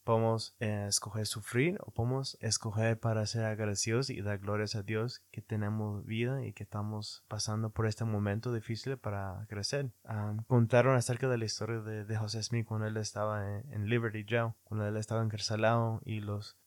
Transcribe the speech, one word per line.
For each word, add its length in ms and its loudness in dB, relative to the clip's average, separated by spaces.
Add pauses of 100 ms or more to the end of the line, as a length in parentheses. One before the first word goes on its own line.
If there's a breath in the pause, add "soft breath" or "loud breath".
Podemos, 560 2
eh, 300 -2
escoger 360 0
sufrir 540 0
o 120 -12
podemos 500 -2
escoger 580 0
para 280 2
ser 180 0
agradecidos 640 0
y 120 -4
dar 180 -2
glorias 360 -2
a 80 -4
Dios 480 -2
que 100 -10
tenemos 640 -2
vida 400 0
y 60 -6
que 120 -10
estamos 680 -6
pasando 400 -2
por 180 0
este 160 -2
momento 480 0
difícil 460 -4
para 500 -6
crecer. 460 -4 (100)
Ah, 320 -2 (120)
contaron 500 6
acerca 320 0
de 80 2
la 80 -2
historia 340 -4
de, 240 -6
de 140 0
José 260 -2
Smith 220 0
cuando 220 0
él 100 -2
estaba 520 -2
en, 220 -6
en 160 -2
Liberty 400 2
Jail, 240 2 (140)
cuando 200 -2
él 120 0
estaba 260 0
encarcelado 800 2
y 160 -4
los 480 -6